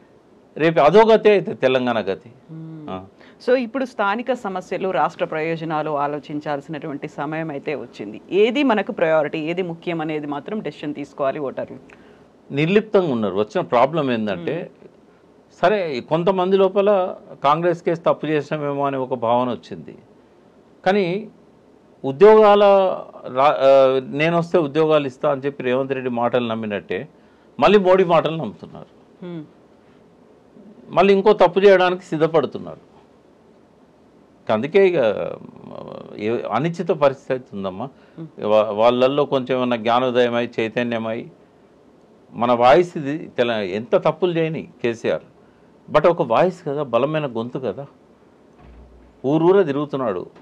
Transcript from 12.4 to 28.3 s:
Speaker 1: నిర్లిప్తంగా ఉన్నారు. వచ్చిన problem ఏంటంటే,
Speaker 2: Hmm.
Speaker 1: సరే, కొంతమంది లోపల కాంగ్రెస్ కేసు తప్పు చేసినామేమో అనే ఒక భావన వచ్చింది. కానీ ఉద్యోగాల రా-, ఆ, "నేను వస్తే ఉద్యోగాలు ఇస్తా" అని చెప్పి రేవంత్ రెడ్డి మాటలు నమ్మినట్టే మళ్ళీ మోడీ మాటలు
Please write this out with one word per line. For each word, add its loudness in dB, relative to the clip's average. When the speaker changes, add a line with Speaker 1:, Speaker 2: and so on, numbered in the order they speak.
Speaker 1:
నిర్లిప్తంగా 2
ఉన్నారు. -2
వచ్చిన -2
problem 0
ఏంటంటే, -4
Speaker 2:
Hmm. -20
Speaker 1:
సరే, 0
కొంతమంది 0
లోపల 0
కాంగ్రెస్ 0
కేసు -2
తప్పు -2
చేసినామేమో -4
అనే -4
ఒక -4
భావన 0
వచ్చింది. -12
కానీ 0
ఉద్యోగాల 8
రా-, 4
ఆ, 6
"నేను 0
వస్తే 0
ఉద్యోగాలు 2
ఇస్తా" -4
అని -2
చెప్పి -6
రేవంత్ -2
రెడ్డి -4
మాటలు -2
నమ్మినట్టే -6
మళ్ళీ 6
మోడీ 4
మాటలు 0